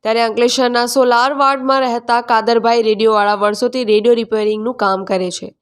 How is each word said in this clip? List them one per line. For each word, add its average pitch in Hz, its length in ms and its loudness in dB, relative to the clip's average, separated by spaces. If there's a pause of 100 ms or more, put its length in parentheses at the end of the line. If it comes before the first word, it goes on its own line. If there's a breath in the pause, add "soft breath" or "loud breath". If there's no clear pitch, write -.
ત્યારે 226 180 0
અંકલેશ્વરના 240 640 0
સોલાર 247 480 2
વોર્ડમાં 269 480 0
રહેતા 240 400 -2
કાદરભાઈ 233 600 0
રેડિયોવાળા 214 540 2
વર્ષોથી 208 480 -2
રેડિયો 214 320 2
રિપેરિંગનું 220 580 -2
કામ 190 300 -2
કરે 185 280 -4
છે. - 300 -14